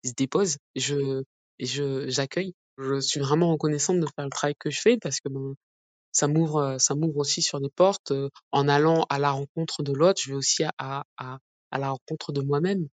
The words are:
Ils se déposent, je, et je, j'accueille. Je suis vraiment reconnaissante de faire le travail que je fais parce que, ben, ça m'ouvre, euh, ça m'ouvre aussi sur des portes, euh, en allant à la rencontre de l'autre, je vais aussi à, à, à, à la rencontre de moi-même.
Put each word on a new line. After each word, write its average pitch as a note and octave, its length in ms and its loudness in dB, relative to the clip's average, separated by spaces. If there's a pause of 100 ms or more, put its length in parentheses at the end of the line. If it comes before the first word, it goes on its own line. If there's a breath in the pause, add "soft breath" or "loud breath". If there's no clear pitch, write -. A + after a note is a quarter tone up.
Ils C3 80 -6
se A#2+ 60 -12
déposent, C#3+ 420 0 (180)
je, C3+ 460 -2 (380)
et - 80 -6
je, C3+ 420 -4
j'accueille. C#3+ 440 -4 (260)
Je C3+ 200 -2
suis C3+ 200 -2
vraiment D#3 320 4
reconnaissante D3+ 480 0
de D#3 160 0
faire C#3+ 100 -6
le C#3 60 -6
travail D3 280 -2
que D3+ 120 -4
je - 100 -6
fais A#3 160 6
parce D#3 220 -4
que, - 100 -8
ben, C3+ 240 -6 (580)
ça - 160 2
m'ouvre, D#3 300 4
euh, C#3 220 0
ça - 160 2
m'ouvre D3+ 220 0
aussi C#3+ 260 0
sur - 180 -2
des C3+ 80 -4
portes, F#3+ 400 2
euh, C#3 200 -2 (220 loud breath)
en C#3+ 160 2
allant D#3+ 420 4
à C#3+ 100 -2
la C#3+ 120 2
rencontre C#3+ 520 -4
de C#3 100 -2
l'autre, F3 300 4
je C3+ 80 -8
vais C#3 40 -6
aussi - 280 0
à, - 160 -4
à, C3+ 240 -6 (140)
à, C3 200 -12 (320)
à C3+ 80 -6
la C3+ 140 -2
rencontre - 400 -8
de C#3+ 100 -2
moi-même. D3+ 520 0